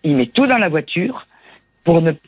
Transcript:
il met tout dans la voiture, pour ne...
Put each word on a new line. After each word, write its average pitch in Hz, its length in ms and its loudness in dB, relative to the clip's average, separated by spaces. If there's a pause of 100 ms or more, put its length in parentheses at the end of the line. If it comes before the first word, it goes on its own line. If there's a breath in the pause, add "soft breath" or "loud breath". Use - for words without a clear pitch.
il 147 140 0
met 127 100 0
tout 262 220 0
dans 247 100 2
la 202 100 0
voiture, 170 600 -6 (560 soft breath)
pour 165 180 4
ne... 165 80 2 (180)